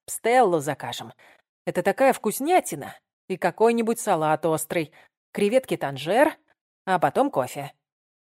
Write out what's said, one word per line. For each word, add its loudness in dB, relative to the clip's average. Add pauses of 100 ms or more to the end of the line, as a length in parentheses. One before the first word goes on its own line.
пстелло 2
закажем. -8 (540)
Это -4
такая 2
вкуснятина. -2 (320)
И -6
какой-нибудь 0
салат 0
острый, -2 (400)
креветки 0
танжер, 0 (480)
а 0
потом 2
кофе». -6 (520)